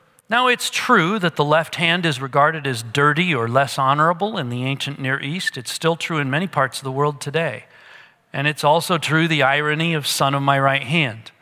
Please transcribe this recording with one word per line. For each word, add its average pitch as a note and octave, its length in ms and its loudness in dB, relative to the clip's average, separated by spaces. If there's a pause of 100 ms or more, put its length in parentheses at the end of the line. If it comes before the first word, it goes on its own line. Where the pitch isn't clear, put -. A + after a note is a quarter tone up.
(300)
Now, B3 180 2
it's A#3+ 220 -2
true G#3 480 2
that F3 180 0
the D3+ 80 2
left D3+ 320 2
hand E3+ 300 0
is C3 140 -2
regarded C#3+ 460 2
as A#2+ 160 -4
dirty D3 520 2
or A#2 140 0
less C3 300 2
honorable E3 600 0
in C3 100 -4
the B2 160 -4
ancient C#3 340 -6
Near C3+ 220 -4
East. D#3 380 -6
It's A#2+ 140 -10
still E3 240 0
true E3 220 -6
in C3+ 120 -2
many D#3+ 160 0
parts C3+ 320 -2
of - 60 -12
the C3+ 80 -6
world C#3+ 280 -2
today. D3 440 -6 (680)
And C#3 140 -4
it's D3+ 180 -2
also D#3+ 320 2
true, D#3+ 320 2
the D3+ 140 2
irony D3+ 520 0
of D3 120 -4
son C#3 280 0
of C#3 80 -2
my C#3 160 2
right C#3 260 2
hand. B2+ 580 -4